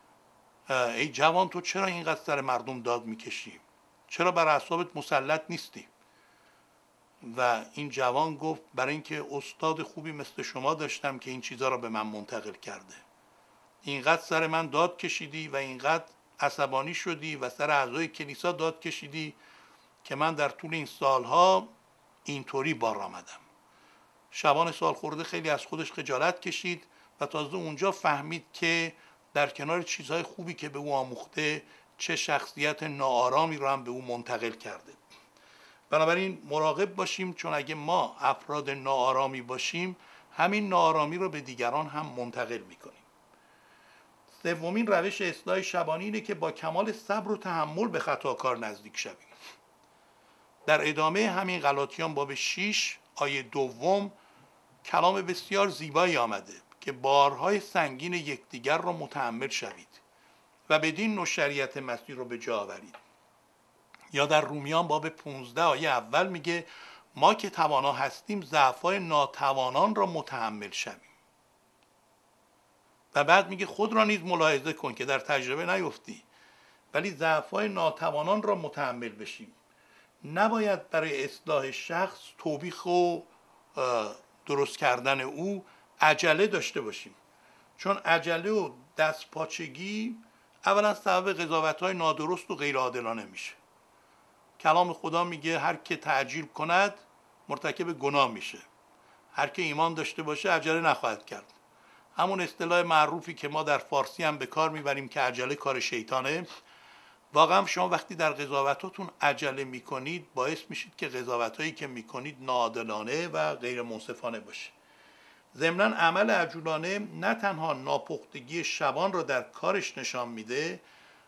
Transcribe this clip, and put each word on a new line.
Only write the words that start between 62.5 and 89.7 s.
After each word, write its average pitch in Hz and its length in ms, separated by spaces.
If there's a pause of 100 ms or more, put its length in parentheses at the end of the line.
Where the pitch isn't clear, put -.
آورید." 98 360 (1160)
یا 143 140
در 151 140
رومیان 151 480
باب 151 200
پونزده 135 540
آیه 156 280
اول 127 360
میگه: 170 400 (500)
"ما 165 180
که 208 160
توانا 143 420
هستیم، 139 500
ضعف‌های 151 560
ناتوانان 139 960
را 101 120
متحمل 110 640
شویم." - 300 (2250)
و 143 100
بعد 175 240
میگه: 190 180
"خود 220 260
را 220 120
نیز 208 160
ملاحظه 160 520
کن 139 220
که 127 100
در 135 140
تجربه 139 480
نیفتی، 175 560 (720)
ولی 175 160
ضعف‌های 160 580
ناتوانان 165 760
را 208 120
متحمل 139 540
بشیم." 104 440 (720)
نباید 208 640
برای 156 340
اصلاح 139 460
شخص، 170 500 (180)
توبیخ 160 480
و، 180 40
اه، 131 1200 (320)
درست 139 300
کردن 131 440
او 170 440 (360)
عجله 156 460
داشته 185 340
باشیم، - 340 (640)
چون 196 180
عجله 165 540
و 190 200 (260)
دستپاچگی 160 1200 (500)